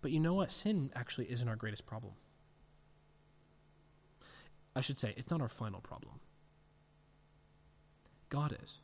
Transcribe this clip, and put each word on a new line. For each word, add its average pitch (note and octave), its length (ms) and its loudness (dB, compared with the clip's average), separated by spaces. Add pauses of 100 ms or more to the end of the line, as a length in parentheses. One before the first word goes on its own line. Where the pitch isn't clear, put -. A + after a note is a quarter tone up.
But D3 100 2
you D#3+ 80 6
know E3 140 8
what? F#3+ 180 4
Sin F#3+ 440 2
actually B2 360 -2
isn't A#2+ 160 2
our A2+ 80 0
greatest G#2+ 300 -4
problem. A2 280 -8 (2500)
I C3 60 2
should C3+ 160 0
say, G#2+ 200 0
it's - 120 -10
not E3 120 2
our A#2+ 80 0
final G#2 320 -4
problem. - 400 -12 (2000)
God D3 340 2
is. - 200 -14